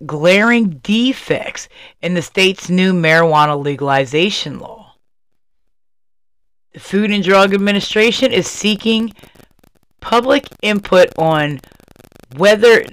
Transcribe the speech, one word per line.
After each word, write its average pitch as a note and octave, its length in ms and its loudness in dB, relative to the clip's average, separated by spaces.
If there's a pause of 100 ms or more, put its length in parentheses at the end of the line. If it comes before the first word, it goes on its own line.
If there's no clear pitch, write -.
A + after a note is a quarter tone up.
glaring G3 640 2 (120)
defects - 840 -4 (320)
in F3 140 -4
the E3 80 -2
state's F#3+ 480 -2
new F#3 240 2
marijuana D#3 680 2
legalization C#3 960 -2
law. - 360 -20 (1800)
The D3 80 -20
Food G3+ 300 -2
and G#3 120 -2
Drug G3 300 4
Administration G#3 800 -2
is F3+ 140 -2
seeking A3 680 -4 (880)
public C4 480 -2 (140)
input G3+ 560 2
on D3+ 420 -2 (760)
whether G#3 460 4 (100)